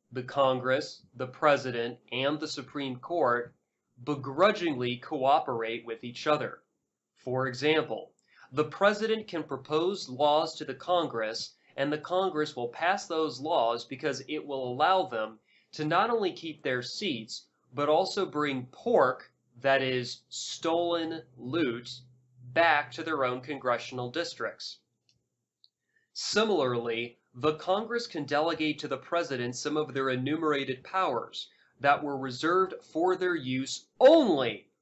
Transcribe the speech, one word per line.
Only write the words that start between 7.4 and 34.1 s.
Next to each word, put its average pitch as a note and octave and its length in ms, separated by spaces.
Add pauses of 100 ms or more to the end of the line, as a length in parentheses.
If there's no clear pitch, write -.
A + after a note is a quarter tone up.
example, C#3 640 (400)
the C#3+ 120
President G#3+ 640
can D#3+ 160
propose D3+ 640
laws D3 460
to D3+ 100
the C3+ 80
Congress, A#2 800 (240)
and C#3+ 160
the D3+ 60
Congress D#3 560
will A#2+ 140
pass F3+ 360
those D#3 340
laws B2 460
because C3+ 420
it D3+ 160
will C3+ 300
allow F3 320
them A2+ 320 (360)
to D3+ 120
not F3+ 240
only G#3+ 220
keep D#3 320
their B2+ 180
seats, B2 640 (300)
but C#3+ 140
also F#3 360
bring C#3 460
pork, D3 600 (300)
that C3+ 220
is, B2+ 460
stolen E3 920 (160)
loot, B2 540 (640)
back D#3 400
to E3 100
their D#3 200
own B2+ 160
congressional B2+ 680
districts. B2 720 (1300)
Similarly, A#2+ 1080 (160)
the D3+ 180
Congress A3 540
can D#3 160
delegate D3+ 560
to D3 80
the C#3 100
President C3 580
some D#3+ 220
of C#3+ 160
their C3+ 160
enumerated C3+ 760
powers - 680 (300)
that C#3+ 240
were C#3+ 140
reserved D#3+ 640
for F3 340
their F3+ 200
use C3 500 (140)
only F#3+ 720 (100)